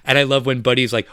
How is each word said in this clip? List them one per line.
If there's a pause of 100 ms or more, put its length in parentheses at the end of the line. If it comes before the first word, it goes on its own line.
And
I
love
when
Buddy's
like,